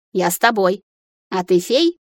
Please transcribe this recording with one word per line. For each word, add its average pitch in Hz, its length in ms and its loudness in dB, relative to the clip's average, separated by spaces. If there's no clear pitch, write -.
«Я 175 180 -2
с - 80 -8
тобой». 208 440 0
«А 185 140 -4
ты 180 160 2
фей?» 302 460 0